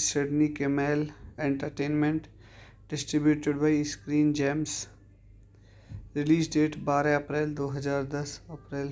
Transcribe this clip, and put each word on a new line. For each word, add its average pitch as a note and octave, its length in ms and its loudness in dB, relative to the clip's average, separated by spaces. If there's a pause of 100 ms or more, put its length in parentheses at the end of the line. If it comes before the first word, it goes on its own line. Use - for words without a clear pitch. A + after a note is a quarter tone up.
सिडनी D3 460 2 (120)
किमेल C#3+ 420 0 (400)
एंटरटेनमेंट, D3 840 0 (640)
distributed D3 720 2
by D#3 100 4 (120)
स्क्रीन D3 480 0
जेम्स। D3 540 -2 (1300)
रिलीज D#3 360 4
डेट D3+ 320 2
बारह C#3+ 320 2
अप्रैल D3 380 -2
दो C#3+ 140 -4
हज़ार C#3 440 -2
दस, C#3+ 280 -6 (100)
अप्रैल C#3 420 -8